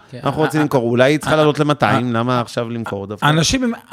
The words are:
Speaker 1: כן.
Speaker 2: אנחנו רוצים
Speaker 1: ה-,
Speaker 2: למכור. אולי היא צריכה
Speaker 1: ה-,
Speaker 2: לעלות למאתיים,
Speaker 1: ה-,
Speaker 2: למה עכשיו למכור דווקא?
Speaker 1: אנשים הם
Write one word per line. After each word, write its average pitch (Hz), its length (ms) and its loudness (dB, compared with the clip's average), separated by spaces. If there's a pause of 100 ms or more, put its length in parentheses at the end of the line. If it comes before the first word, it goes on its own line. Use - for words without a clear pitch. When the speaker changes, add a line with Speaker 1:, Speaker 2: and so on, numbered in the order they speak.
(100)
Speaker 1:
כן. 131 140 -16
Speaker 2:
אנחנו 143 180 -2
רוצים 151 180 0
Speaker 1:
ה-, 151 40 2
Speaker 2:
למכור. 120 260 0
אולי 127 220 4
היא 156 60 2
צריכה 139 160 -2
Speaker 1:
ה-, - 20 2
Speaker 2:
לעלות 151 220 4
למאתיים, 127 580 0
Speaker 1:
ה-, - 20 0
Speaker 2:
למה 123 220 0
עכשיו 117 300 -6
למכור 104 360 -8
דווקא? 104 200 -4
Speaker 1:
אנשים 165 380 2
הם 233 80 -2 (200)